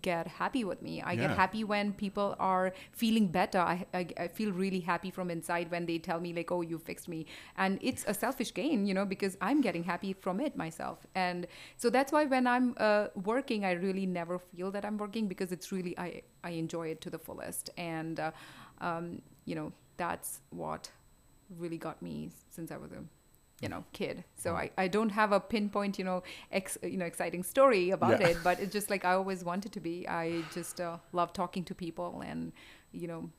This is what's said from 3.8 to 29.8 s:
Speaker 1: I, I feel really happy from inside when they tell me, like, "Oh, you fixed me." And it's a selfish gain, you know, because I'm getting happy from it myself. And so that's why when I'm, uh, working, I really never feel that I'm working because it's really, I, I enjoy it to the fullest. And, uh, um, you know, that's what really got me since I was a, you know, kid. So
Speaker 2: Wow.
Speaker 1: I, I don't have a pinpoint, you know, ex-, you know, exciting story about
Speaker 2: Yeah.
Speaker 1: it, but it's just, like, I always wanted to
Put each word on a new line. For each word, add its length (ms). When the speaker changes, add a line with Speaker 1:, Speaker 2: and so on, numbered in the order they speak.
Speaker 1:
I, 140
I 100
feel 220
really 300
happy 300
from 200
inside 400
when 140
they 140
tell 220
me, 120
like, 180
"Oh, 120
you 160
fixed 280
me." 200
And 240
it's 260
a 60
selfish 400
gain, 320
you 80
know, 100
because 380
I'm 180
getting 240
happy 300
from 260
it 160
myself. 580
And 320
so 140
that's 220
why 120
when 220
I'm, 320
uh, 360
working, 520
I 60
really 340
never 320
feel 320
that 160
I'm 100
working 320
because 240
it's 180
really, 280
I, 240
I 60
enjoy 380
it 140
to 80
the 80
fullest. 580
And, 440
uh, 100
um, 400
you 100
know, 160
that's 500
what 420
really 180
got 240
me 300
since 220
I 80
was 140
a, 100
you 80
know, 240
kid. 320
So 180
Speaker 2:
Wow. 60
Speaker 1:
I, 100
I 40
don't 220
have 220
a 80
pinpoint, 580
you 80
know, 160
ex-, 320
you 140
know, 80
exciting 380
story 480
about 300
Speaker 2:
Yeah. 80
Speaker 1:
it, 140
but 180
it's 120
just, 160
like, 160
I 80
always 320
wanted 280
to 80